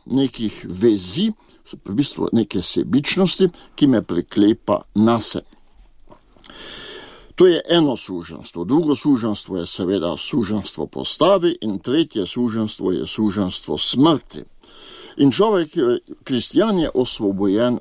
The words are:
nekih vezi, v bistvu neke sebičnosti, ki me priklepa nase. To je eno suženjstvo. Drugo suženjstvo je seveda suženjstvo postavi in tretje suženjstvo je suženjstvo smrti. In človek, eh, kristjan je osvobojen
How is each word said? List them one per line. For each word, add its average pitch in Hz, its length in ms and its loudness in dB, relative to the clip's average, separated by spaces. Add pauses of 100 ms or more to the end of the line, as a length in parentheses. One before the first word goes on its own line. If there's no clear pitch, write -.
nekih 127 640 -2
vezi, 101 640 2 (520)
v 98 100 -6
bistvu 110 380 0
neke 104 300 0
sebičnosti, 151 840 0 (260)
ki 147 120 2
me 120 160 4
priklepa 101 800 2 (140)
nase. 113 480 2 (1900)
To 180 120 4
je 170 140 4 (100)
eno 156 260 4
suženjstvo. 85 680 -10
Drugo 147 320 2
suženjstvo 113 600 0
je 85 100 -4
seveda 85 500 -2
suženjstvo 92 720 -4
postavi 165 720 0
in 104 180 -6
tretje 123 480 -2
suženjstvo 110 640 -2
je 80 140 -4
suženjstvo 92 720 -2
smrti. 139 640 2 (760)
In 139 160 4
človek, 185 440 0
eh, 123 220 2 (260)
kristjan 175 540 0
je 151 160 0
osvobojen 104 880 0